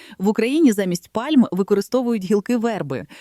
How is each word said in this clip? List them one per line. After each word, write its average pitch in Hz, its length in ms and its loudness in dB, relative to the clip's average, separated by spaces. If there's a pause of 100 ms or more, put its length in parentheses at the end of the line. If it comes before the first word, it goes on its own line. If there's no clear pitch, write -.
(180)
В 190 100 -2
Україні 247 440 2
замість 185 380 -2
пальм 254 420 2
використовують 202 720 0
гілки 208 340 0
верби. 156 480 -4 (160)